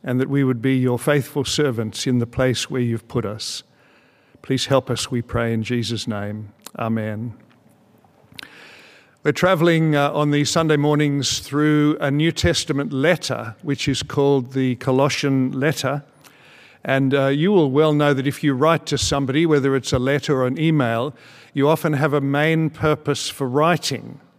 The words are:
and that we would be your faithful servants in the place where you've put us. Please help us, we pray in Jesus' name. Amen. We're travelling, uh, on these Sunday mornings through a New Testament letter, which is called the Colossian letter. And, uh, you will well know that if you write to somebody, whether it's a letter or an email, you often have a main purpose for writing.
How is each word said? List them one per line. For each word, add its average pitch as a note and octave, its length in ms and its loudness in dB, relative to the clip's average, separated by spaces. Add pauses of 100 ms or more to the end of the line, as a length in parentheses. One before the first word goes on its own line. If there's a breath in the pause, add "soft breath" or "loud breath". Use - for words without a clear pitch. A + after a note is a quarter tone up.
and B2+ 180 0
that C#3 80 -2
we C#3 120 2
would B2+ 200 0
be C3 160 2
your B2+ 200 2
faithful D3 460 0
servants A#2 640 -2
in B2 120 2
the A#2 80 0
place B2+ 420 -2
where C3+ 100 -2
you've A#2 300 -2
put A#2 160 -2
us. - 380 -10 (760 soft breath)
Please - 260 -2
help C3+ 220 2
us, - 220 -4
we B2 100 -2
pray A#2 300 -2
in A2+ 120 -2
Jesus' A#2 440 -4
name. G#2 460 -8 (260)
Amen. A2+ 540 -4 (1900 loud breath)
We're D3 100 2
travelling, D#3+ 640 4
uh, C#3+ 160 2
on D3 180 0
these C#3+ 180 2
Sunday D#3+ 280 2
mornings D3 640 0
through D3+ 600 2
a D3 100 -2
New D3+ 220 2
Testament D3 600 -2
letter, C3 720 -2
which C#3+ 260 -4
is C3+ 120 -2
called C#3 520 0
the C3 220 0
Colossian C3+ 760 0
letter. C#3+ 540 -2 (800 loud breath)
And, C3+ 280 2
uh, C3+ 140 2
you D3+ 240 2
will D#3+ 200 4
well D3+ 200 4
know D3 220 2
that C3+ 140 -2
if - 160 -6
you C#3+ 100 2
write D#3 320 2
to C#3+ 120 -2
somebody, C#3 480 0
whether C#3 300 2
it's B2+ 160 -4
a C3+ 80 0
letter C3+ 420 0
or B2+ 60 2
an C3 100 -4
email, D3 560 0 (400 loud breath)
you C3+ 140 2
often D#3+ 260 0
have C#3+ 200 0
a D3 80 0
main D3+ 480 0
purpose D3+ 580 -2
for C3+ 220 -6
writing. D3 720 -2 (180)